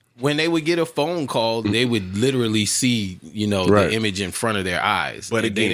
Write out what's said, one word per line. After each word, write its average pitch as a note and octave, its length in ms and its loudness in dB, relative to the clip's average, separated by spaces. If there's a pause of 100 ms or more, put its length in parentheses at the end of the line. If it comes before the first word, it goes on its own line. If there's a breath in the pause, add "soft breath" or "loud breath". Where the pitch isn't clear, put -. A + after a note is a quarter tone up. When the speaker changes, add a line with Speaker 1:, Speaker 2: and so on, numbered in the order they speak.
(200)
Speaker 1:
when C#3+ 180 0
they D#3+ 100 0
would E3 160 0
get E3+ 160 0
a D#3+ 60 2
phone D#3 420 -2
call, A2+ 360 0
they G#2+ 200 2
would G#2 320 0
literally A2+ 500 2
see, G#2 580 -2
you F#2 240 -6
know, G2 180 0
Speaker 2:
Right. G2 240 6
Speaker 1:
the - 60 0
image G#2 260 -2
in F#2 100 -4
front A2 260 -2
of F#2+ 60 -2
their F2+ 180 -2
eyes. E2 480 -2
Speaker 3:
But A2+ 120 0
Speaker 1:
They, A2 80 0
they G#2+ 160 0
Speaker 3:
again G2+ 80 0